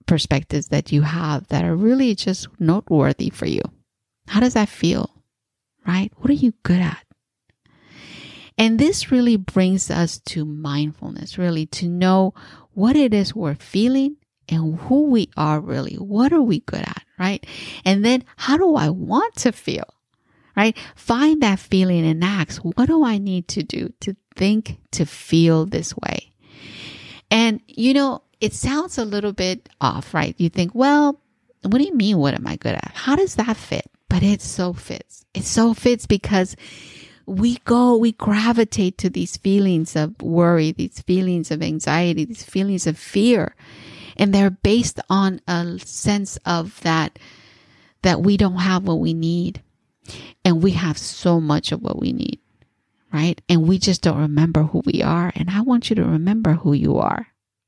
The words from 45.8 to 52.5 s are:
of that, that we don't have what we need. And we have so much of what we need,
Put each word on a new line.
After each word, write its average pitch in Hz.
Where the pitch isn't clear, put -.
of 170
that, 160
that 175
we 202
don't 190
have 185
what 165
we 165
need. 170
And 170
we 190
have 175
so -
much 147
of -
what -
we -
need, -